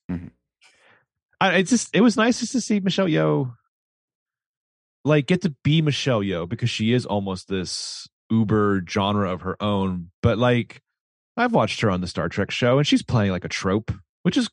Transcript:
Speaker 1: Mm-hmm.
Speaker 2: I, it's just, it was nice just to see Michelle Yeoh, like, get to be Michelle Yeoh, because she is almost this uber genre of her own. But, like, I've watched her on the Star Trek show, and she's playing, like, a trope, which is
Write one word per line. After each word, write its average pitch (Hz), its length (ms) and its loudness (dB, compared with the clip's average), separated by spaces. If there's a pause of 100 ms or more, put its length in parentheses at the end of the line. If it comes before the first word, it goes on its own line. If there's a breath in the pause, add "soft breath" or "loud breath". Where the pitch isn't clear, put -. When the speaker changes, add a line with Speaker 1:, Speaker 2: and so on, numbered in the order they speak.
(100)
Speaker 1:
Mm-hmm. 87 180 -8 (1120 soft breath)
Speaker 2:
I, 180 160 2
it's 185 140 2
just, - 240 0
it 175 80 4
was 233 140 4
nice 226 240 2
just 226 120 -6
to 247 80 -2
see 208 200 0
Michelle 190 280 0
Yeoh, 156 460 0 (1500)
like, 147 220 4
get 180 160 2
to 175 80 0 (140)
be 156 180 4
Michelle 135 380 0
Yeoh, 87 280 -4
because 113 220 -4
she 110 220 0
is 123 140 2
almost 98 420 -4
this - 600 -8 (220)
uber 104 580 2
genre 101 440 0
of 87 100 -6
her 90 200 -8
own. 95 480 -2 (120)
But, 110 160 2
like, 123 420 0 (560)
I've 233 160 0
watched 123 280 0
her 110 100 2
on 90 100 0
the 90 60 -4
Star 85 220 -4
Trek 98 220 -4
show, 127 280 2
and 143 80 2
she's 262 160 2
playing, 104 280 0
like, 87 140 -4
a 80 40 -10
trope, 98 420 -2 (320)
which 185 140 -2
is 247 160 0